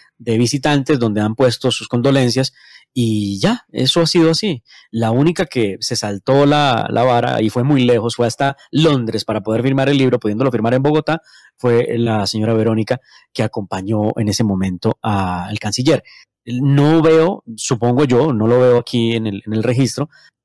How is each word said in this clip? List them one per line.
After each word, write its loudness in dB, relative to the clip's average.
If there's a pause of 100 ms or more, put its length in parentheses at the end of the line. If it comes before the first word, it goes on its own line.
(180)
de -2
Visitantes, 0
donde 0
han -2
puesto 0
sus -6
condolencias, 0 (400)
y -2
ya, -2
eso -2
ha 0
sido 2
así. -4 (280)
La 0
única 0
que -2
se -6
saltó 0
la, 2
la 0
vara 2
y 0
fue -2
muy 2
lejos, 0
fue 0
hasta -2 (120)
Londres 0
para -4
poder -2
firmar 0
el 2
libro, 2
pudiéndolo -2
firmar 0
en 2
Bogotá, 0 (340)
fue 0
la 0
señora -2
Verónica, 0 (340)
que -4
acompañó -4
en 0
ese -2
momento -2
a, -4
al -8
canciller. -2 (400)
No 2
veo, 2 (120)
supongo 0
yo, 2
no 0
lo 4
veo 6
aquí -2
en -4
el, -8
en -8
el -2
registro, 0 (360)